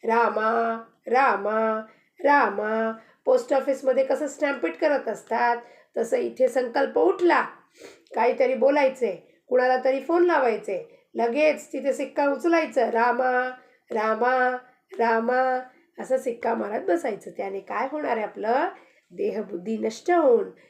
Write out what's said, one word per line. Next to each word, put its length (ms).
"रामा, 800
रामा, 760
रामा." 680
पोस्ट 280
ऑफिसमध्ये 520
कसं 220
स्टॅम्पिट 500
करत 300
असतात, 500
तसं 200
इथे 300
संकल्प 500
उठला, 440
काहीतरी 380
बोलायचंय, 600
कुणाला 360
तरी 160
फोन 260
लावायचंय, 580
लगेच 580
तिथे 200
सिक्का 320
उचलायचं, 640
"रामा, 600
रामा, 680
रामा," 600
असं 180
सिक्का 360
मारत 280
बसायचं. 500
त्याने 280
काय 320
होणार 200
आहे? 120
आपलं 460
देहबुद्धी 680
नष्ट 340
होऊन 380